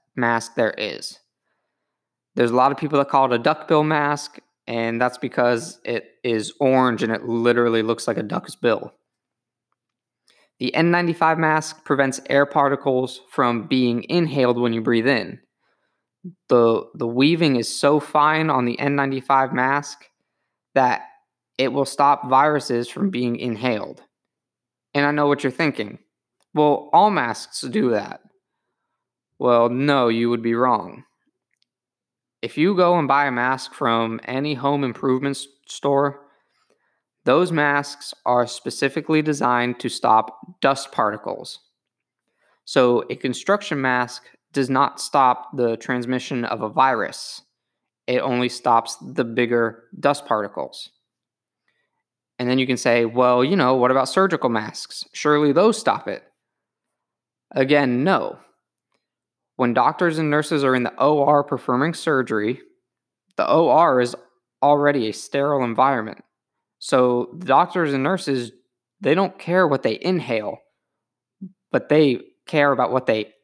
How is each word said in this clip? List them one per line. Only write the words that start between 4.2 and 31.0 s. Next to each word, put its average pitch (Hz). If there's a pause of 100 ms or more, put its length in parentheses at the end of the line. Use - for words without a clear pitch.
and 117
that's 123
because 123
it -
is 113
orange 127
and 113
it 110
literally 117
looks 113
like 117
a 117
duck's -
bill. - (1600)
The -
N 165
ninety-five 165
mask 156
prevents 135 (120)
air 139
particles 135
from 120
being 123
inhaled 135
when 120
you 113
breathe 117
in. 107 (1080)
The, 117 (120)
the 123
weaving 143
is 117
so 147
fine 156
on 131
the 120
N 143
ninety-five 135
mask 135 (720)
that 127 (540)
it 131
will 139
stop 139
viruses 131
from -
being 123
inhaled. 110 (920)
And 143
I 147
know 147
what 143
you're 135
thinking. 127 (540)
"Well, 151
all 190
masks 127
do 135
that." - (1200)
Well, 120
no, 131
you 117
would 117
be 117
wrong. 117 (1400)